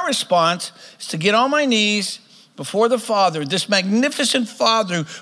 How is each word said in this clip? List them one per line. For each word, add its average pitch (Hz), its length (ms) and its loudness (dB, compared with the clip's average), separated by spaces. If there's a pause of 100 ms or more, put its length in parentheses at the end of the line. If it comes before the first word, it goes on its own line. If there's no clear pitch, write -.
response 175 640 0 (300)
is - 80 -14
to - 80 -6
get 185 180 0
on 247 160 2
my 294 140 2
knees 208 540 0 (380)
before 208 340 0
the 247 80 0
Father, 190 480 0
this 180 200 -2
magnificent 226 840 0
Father 214 540 0 (180)